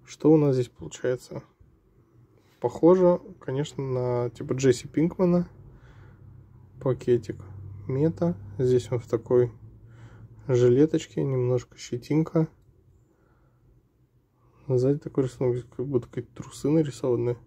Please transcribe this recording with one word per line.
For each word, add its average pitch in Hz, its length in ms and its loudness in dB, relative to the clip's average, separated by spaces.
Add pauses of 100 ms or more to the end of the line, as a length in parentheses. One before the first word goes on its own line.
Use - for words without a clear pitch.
Что - 280 2
у 160 40 8
нас 147 180 4
здесь 127 160 -2
получается? - 720 -8 (1160)
Похоже, 175 600 4 (180)
конечно, 143 460 -6
на 123 460 -2
типа 147 240 -6
Джесси 131 340 2
Пинкмана. 175 600 2 (1300)
Пакетик 123 560 -2 (500)
Мета. 165 500 -2 (220)
Здесь 127 320 2
он 123 80 -2
в 113 80 -8
такой 123 460 2 (920)
жилеточке, 135 760 2
немножко 127 540 -2
щетинка. 160 720 -2 (2250)
Сзади 131 320 0
такой - 260 -4
рисунок, 123 500 -4
как 127 120 -8
будто 131 220 -4
какие-то - 260 -12
трусы - 340 -8
нарисованы. 127 680 0 (100)